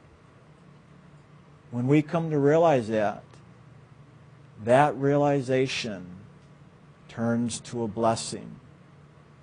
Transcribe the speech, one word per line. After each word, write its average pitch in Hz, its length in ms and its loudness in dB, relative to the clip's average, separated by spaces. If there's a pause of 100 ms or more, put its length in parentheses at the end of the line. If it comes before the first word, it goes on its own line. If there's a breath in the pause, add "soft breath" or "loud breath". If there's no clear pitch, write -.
(1700)
when 120 180 -4
we 147 140 4
come 165 280 -4
to 151 80 0
realize 143 500 4
that, 107 360 -2 (1400)
that 127 340 4
realization 131 1200 -2 (920)
turns 117 520 -2
to 120 220 -8
a 113 60 -4
blessing, 113 720 -2 (840)